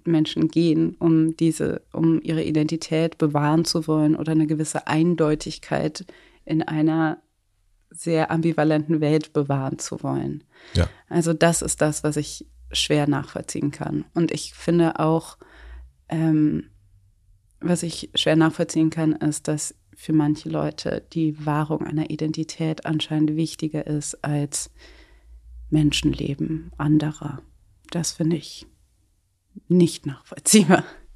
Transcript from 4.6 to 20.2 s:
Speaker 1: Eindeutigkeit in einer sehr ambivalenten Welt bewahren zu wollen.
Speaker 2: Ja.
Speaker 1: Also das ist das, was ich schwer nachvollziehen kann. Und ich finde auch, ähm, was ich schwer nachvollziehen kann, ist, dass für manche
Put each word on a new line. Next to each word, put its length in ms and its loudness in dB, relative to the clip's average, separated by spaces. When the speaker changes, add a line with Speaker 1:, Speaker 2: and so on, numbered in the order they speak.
Speaker 1:
Eindeutigkeit 1200 0
in 160 0
einer 560 0
sehr 400 -2
ambivalenten 680 2
Welt 340 0
bewahren 440 -2
zu 240 -10
wollen. 420 -4
Speaker 2:
Ja. 140 0
Speaker 1:
Also 240 0
das 300 2
ist 180 -6
das, 240 0
was 120 -2
ich 300 -8
schwer 360 0
nachvollziehen 640 -4
kann. 340 -6
Und 160 2
ich 240 -8
finde 440 2
auch, 380 0
ähm, 640 0
was 220 0
ich 320 -10
schwer 220 2
nachvollziehen 540 2
kann, 220 0
ist, 360 -4
dass 260 -4
für 180 -8
manche 360 0